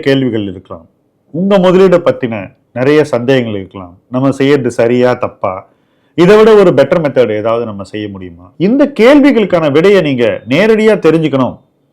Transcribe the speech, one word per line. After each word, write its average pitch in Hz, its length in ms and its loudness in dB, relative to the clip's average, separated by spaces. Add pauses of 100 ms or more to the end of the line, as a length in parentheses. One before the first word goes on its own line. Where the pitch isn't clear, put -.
கேள்விகள் 127 460 -2
இருக்கலாம். 92 340 -20 (520)
உங்க 196 140 0 (120)
முதலீடை 180 340 4 (100)
பத்தின 123 280 -4 (420)
நிறைய 147 220 2 (140)
சந்தேகங்கள் 120 460 -2
இருக்கலாம். 90 340 -16 (200)
நம்ம 135 240 0
செய்யறது 135 320 0 (100)
சரியா 123 300 2 (140)
தப்பா, 98 300 -8 (680)
இதை 180 160 6
விட 220 120 4 (100)
ஒரு 185 180 4
பெட்டர் 170 260 0
மெத்தட் 123 360 0
ஏதாவது 113 280 -2
நம்ம 101 220 -12
செய்ய 107 240 -8
முடியுமா? 90 320 -18 (200)
இந்த 262 160 0 (180)
கேள்விகளுக்கான 226 680 2 (100)
விடையை 190 320 4
நீங்க 120 180 -2 (260)
நேரடியா 214 420 2 (120)
தெரிஞ்சுக்கணும் 139 500 0 (360)